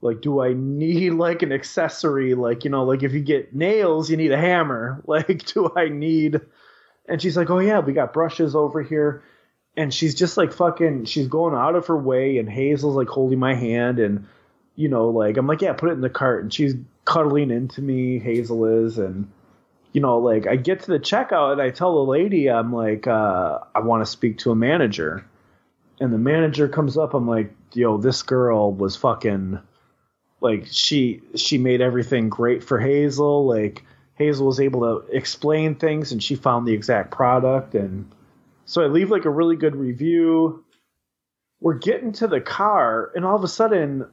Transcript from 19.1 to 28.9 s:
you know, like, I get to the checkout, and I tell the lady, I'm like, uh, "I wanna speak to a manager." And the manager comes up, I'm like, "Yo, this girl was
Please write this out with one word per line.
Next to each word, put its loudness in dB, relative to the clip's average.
you 2
know, 4
like, 2
I 2
get -2
to -6
the 2
checkout, 0
and -2
I 0
tell 0
the 2
lady, 2
I'm 0
like, -2
uh, 0
"I 2
wanna 2
speak -2
to -2
a 2
manager." 0
And 0
the 0
manager 2
comes -2
up, -2
I'm 0
like, -2
"Yo, 2
this 0
girl 2
was -4